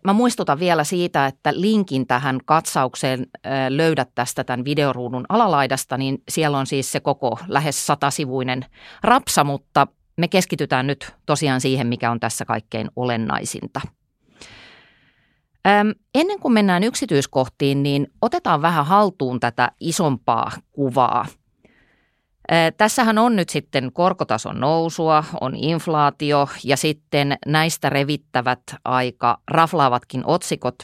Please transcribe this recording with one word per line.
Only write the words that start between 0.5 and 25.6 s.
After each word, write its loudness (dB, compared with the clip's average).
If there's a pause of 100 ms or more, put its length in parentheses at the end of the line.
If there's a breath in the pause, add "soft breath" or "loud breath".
vielä 2
siitä, 0
että -2
linkin 0
tähän 0
katsaukseen, 0
ö, -12 (200)
löydät 2
tästä -4
tän -4
videoruudun -2
alalaidasta, 0
niin -4
siellä 0
on -2
siis -4
se -2
koko -2 (100)
lähes 0
satasivuinen -2 (380 loud breath)
rapsa, 2
mutta 0 (300)
me 0
keskitytään 0
nyt -6 (140)
tosiaan 2
siihen, 0
mikä -2
on -2
tässä -4
kaikkein -6
olennaisinta. -4 (1900 soft breath)
Öm, 4 (220)
ennen 0
kuin 0
mennään 4
yksityiskohtiin, 0
niin 0 (160)
otetaan 0
vähän 2
haltuun 2
tätä 0
isompaa -2 (200)
kuvaa. 0 (1300)
Ö, 2 (220)
tässähän 2
on 4
nyt 0
sitten -4
korkotason -2
nousua, 0 (160)
on -6
inflaatio 0 (160)